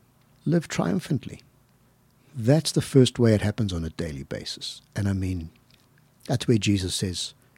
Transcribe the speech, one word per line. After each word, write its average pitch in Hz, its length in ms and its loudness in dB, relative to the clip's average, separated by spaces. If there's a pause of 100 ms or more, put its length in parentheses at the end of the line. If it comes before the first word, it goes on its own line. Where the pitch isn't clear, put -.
(440)
live 160 240 0
triumphantly. - 720 -4 (960)
That's 135 360 2
the 165 100 0
first - 360 6
way 117 160 6
it 101 80 2
happens 104 300 -2
on 82 120 -4
a 80 60 -6
daily 76 340 -8
basis. - 580 -12 (140)
And 101 120 0
I 98 40 2
mean, 92 380 -4 (760)
that's - 220 -2
where 120 100 4
Jesus 95 360 0
says, - 380 -6 (260)